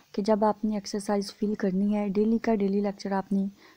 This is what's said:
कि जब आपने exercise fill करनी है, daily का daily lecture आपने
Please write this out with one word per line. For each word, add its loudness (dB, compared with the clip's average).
कि -2
जब 2
आपने 0
exercise -4
fill -2
करनी 0
है, -2
daily 2
का 0
daily 0
lecture -4
आपने 0